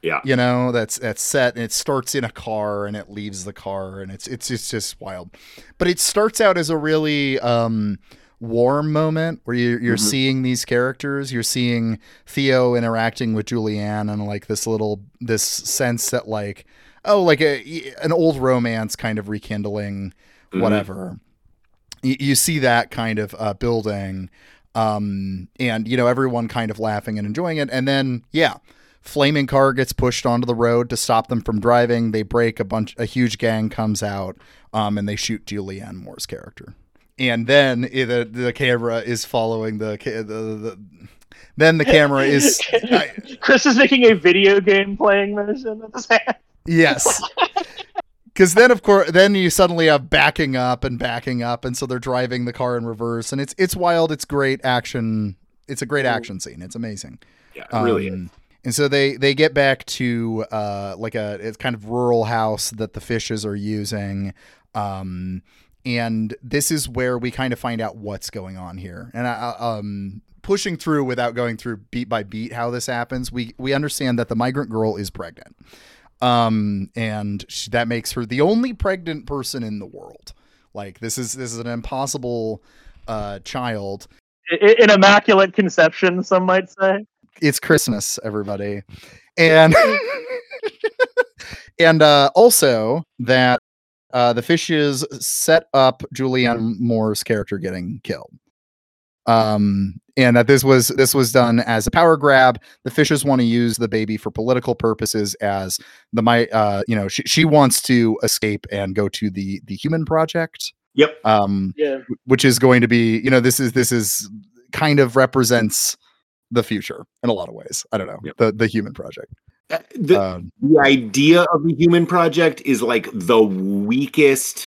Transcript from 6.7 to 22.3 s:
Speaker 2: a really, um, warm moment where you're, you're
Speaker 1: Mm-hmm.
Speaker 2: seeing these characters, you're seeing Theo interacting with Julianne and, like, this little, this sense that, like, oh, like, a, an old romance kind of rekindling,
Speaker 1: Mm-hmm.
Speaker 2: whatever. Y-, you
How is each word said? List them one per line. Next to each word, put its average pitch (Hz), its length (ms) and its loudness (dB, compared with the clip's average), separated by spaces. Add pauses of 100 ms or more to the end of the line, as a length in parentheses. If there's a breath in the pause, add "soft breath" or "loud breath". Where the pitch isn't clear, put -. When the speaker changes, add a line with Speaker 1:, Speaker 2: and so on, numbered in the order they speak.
Speaker 2:
a 165 80 0
really, 147 600 0
um, 113 580 -2 (440 soft breath)
warm 123 480 0
moment 160 540 -2
where 120 100 -6
you're, 120 280 0
you're 120 140 0
Speaker 1:
Mm-hmm. 107 100 -2
Speaker 2:
seeing 131 360 0
these 127 220 -2
characters, 135 680 -4
you're 120 120 -4
seeing 117 560 -2 (260 soft breath)
Theo 127 500 2
interacting 113 600 -2
with 107 100 -4
Julianne 104 680 -4
and, 104 160 -6
like, 104 200 -8
this 107 200 -6
little, 107 360 -4 (180)
this 113 220 -2
sense - 680 -4
that, 123 180 -4
like, 104 380 -8 (400 soft breath)
oh, 202 180 2
like, 156 200 4
a, 139 500 -4 (100)
an 160 100 -2
old 160 260 2
romance 120 580 -2
kind 110 220 -6
of 101 100 -10
rekindling, 101 840 -8 (380)
Speaker 1:
Mm-hmm. 92 100 -2
Speaker 2:
whatever. 95 580 -4 (800)
Y-, 131 160 0
you 139 160 0